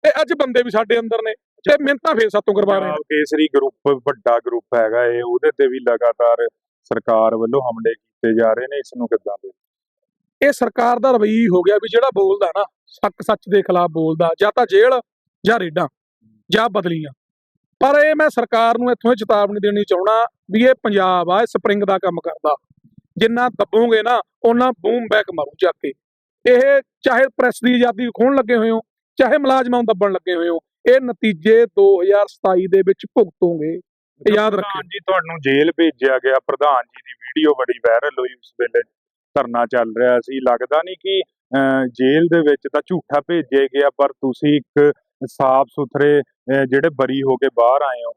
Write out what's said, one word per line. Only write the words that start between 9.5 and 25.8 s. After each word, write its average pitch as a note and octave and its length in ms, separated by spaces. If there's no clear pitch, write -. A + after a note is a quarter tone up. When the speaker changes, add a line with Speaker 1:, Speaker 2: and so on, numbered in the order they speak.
Speaker 1:
ਇਹ C#4+ 60
ਸਰਕਾਰ A#3+ 460
ਦਾ B3+ 120
ਰਵੱਈਆ G#3+ 220
ਹੀ A3+ 140
ਹੋ F3+ 160
ਗਿਆ G3+ 140
ਵੀ G#3+ 120
ਜਿਹੜਾ A#3+ 260
ਬੋਲਦਾ G3 320
ਨਾ, G3+ 60
ਸੱਚ - 280
ਸੱਚ G#3+ 140
ਦੇ G3+ 80
ਖਿਲਾਫ F3 280
ਬੋਲਦਾ, D#3+ 400
ਜਾਂ G#3 160
ਤਾਂ B3 140
ਜੇਲ੍ਹ, A#3+ 300
ਜਾਂ A3+ 120
ਰੇਡਾਂ, E3+ 300
ਜਾਂ A3 180
ਬਦਲੀਆਂ। E3+ 440
ਪਰ D4 240
ਇਹ D#4 120
ਮੈਂ D4+ 120
ਸਰਕਾਰ A#3 500
ਨੂੰ B3 120
ਇੱਥੋਂ A#3 200
ਇਹ B3 60
ਚੇਤਾਵਨੀ G#3 440
ਦੇਣੀ G#3 240
ਚਾਹੁੰਦਾ G#3 420
ਵੀ A3 140
ਇਹ C4 180
ਪੰਜਾਬ F#3 480
ਆ, F#3+ 100
ਇਹ A#3 60
ਸਪਰਿੰਗ G3+ 360
ਦਾ F#3+ 160
ਕੰਮ F3 260
ਕਰਦਾ। D3+ 300
ਜਿੰਨਾ A#3 320
ਦੱਬੋਗੇ A3 540
ਨਾ, A#3 180
ਓਨਾ A#3+ 260
ਬੂਮ A#3+ 420
ਬੈਕ G#3 120
ਮਾਰੂ D3 240
ਚੱਕ F3 180